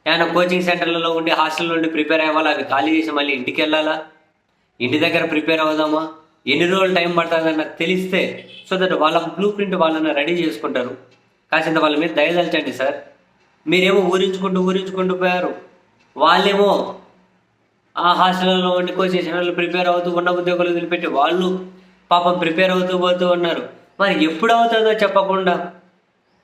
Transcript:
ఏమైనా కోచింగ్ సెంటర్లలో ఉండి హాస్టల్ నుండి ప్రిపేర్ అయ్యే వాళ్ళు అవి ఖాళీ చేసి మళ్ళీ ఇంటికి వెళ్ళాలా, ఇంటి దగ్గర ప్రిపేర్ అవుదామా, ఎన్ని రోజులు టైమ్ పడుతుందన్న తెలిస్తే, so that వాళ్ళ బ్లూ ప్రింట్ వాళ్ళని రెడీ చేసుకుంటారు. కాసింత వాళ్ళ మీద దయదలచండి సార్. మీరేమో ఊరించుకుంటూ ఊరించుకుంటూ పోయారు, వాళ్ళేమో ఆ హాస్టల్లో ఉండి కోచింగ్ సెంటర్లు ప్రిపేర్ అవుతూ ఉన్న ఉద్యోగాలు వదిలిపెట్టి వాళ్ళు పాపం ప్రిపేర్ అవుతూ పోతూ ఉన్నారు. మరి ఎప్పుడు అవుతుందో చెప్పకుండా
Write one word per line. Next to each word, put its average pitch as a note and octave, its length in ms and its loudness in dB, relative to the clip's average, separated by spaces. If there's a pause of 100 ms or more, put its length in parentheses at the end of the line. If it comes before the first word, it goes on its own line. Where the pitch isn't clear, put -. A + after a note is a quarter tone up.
ఏమైనా E3 260 0
కోచింగ్ F3+ 300 2
సెంటర్లలో E3+ 480 -2
ఉండి E3 200 -2
హాస్టల్ D#3 380 0
నుండి D#3+ 200 0
ప్రిపేర్ D#3 320 0
అయ్యే D#3 120 0
వాళ్ళు D#3 160 0
అవి D3 140 -2
ఖాళీ D3 340 0
చేసి D#3 140 -2
మళ్ళీ C#3+ 220 -2
ఇంటికి C3 280 -4
వెళ్ళాలా, D#3 400 0 (800)
ఇంటి B2+ 180 0
దగ్గర E3 260 0
ప్రిపేర్ D#3 360 0
అవుదామా, D#3 480 0 (380)
ఎన్ని C#3+ 180 2
రోజులు F#3 300 2
టైమ్ F3 220 0
పడుతుందన్న D#3+ 460 0
తెలిస్తే, F3+ 840 -4 (220)
so F#3 80 -2
that F3 180 0
వాళ్ళ D#3+ 220 2
బ్లూ F3 300 -2
ప్రింట్ G3+ 260 -4
వాళ్ళని D#3+ 380 0
రెడీ D3+ 200 0
చేసుకుంటారు. C3+ 760 -4 (420)
కాసింత D#3+ 260 0
వాళ్ళ D3+ 200 2
మీద E3 120 0
దయదలచండి D#3+ 640 0
సార్. C3+ 200 -2 (720)
మీరేమో F#3 320 4
ఊరించుకుంటూ F#3 640 0
ఊరించుకుంటూ F#3 540 -2
పోయారు, F3+ 400 -2 (600)
వాళ్ళేమో F#3+ 800 2 (1000)
ఆ F3 160 2
హాస్టల్లో F#3 560 2
ఉండి F3+ 220 0
కోచింగ్ F3+ 320 0
సెంటర్లు F3 280 -2
ప్రిపేర్ F3 360 0
అవుతూ F3 240 2
ఉన్న F3 180 0
ఉద్యోగాలు F3 400 0
వదిలిపెట్టి E3+ 380 -2
వాళ్ళు F3 600 0 (440)
పాపం F3 280 2
ప్రిపేర్ E3+ 320 2
అవుతూ F3+ 260 0
పోతూ F3+ 300 2
ఉన్నారు. F3 420 0 (300)
మరి F3 240 4
ఎప్పుడు E3 300 2
అవుతుందో A3+ 400 4
చెప్పకుండా F#3+ 800 0 (720)